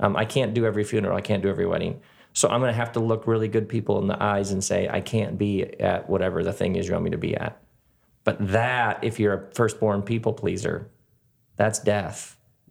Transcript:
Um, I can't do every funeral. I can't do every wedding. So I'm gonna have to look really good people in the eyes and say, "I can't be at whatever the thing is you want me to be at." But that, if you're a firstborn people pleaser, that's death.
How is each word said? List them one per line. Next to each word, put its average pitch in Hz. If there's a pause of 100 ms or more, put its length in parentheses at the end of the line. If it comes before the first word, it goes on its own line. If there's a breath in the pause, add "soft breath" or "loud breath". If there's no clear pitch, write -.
Um, 101
I 107
can't 113
do 117
every 107
funeral. 98
I 95
can't 101
do 98
every 92
wedding. 87 (320 soft breath)
So -
I'm 120
gonna 127
have 117
to 123
look 113
really 110
good 107
people 104
in 98
the 101
eyes 101
and 95
say, 92
"I 95
can't 101
be 101 (160)
at 92
whatever 92
the 90
thing 92
is 90
you 90
want 87
me 85
to 82
be 82
at." - (640)
But - (100)
that, 113
if 110
you're 104
a -
firstborn 107
people 113
pleaser, - (640)
that's 104
death. - (320)